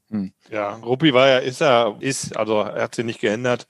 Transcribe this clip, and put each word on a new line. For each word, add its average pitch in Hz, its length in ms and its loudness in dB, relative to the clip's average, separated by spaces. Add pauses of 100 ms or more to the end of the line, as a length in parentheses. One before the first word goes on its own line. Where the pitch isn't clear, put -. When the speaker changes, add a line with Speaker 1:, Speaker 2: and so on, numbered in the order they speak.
Speaker 1:
Hm. 101 220 -6 (180)
Speaker 2:
Ja, 104 260 -6
Ruppi 127 380 0
war 127 140 6
ja, 131 100 6
ist 131 240 -4
er, 120 380 4
ist, - 360 -6
also 107 260 0
er 101 200 -6
hat 117 140 -6
sich 117 100 -4
nicht 113 160 -8
geändert, 117 480 -2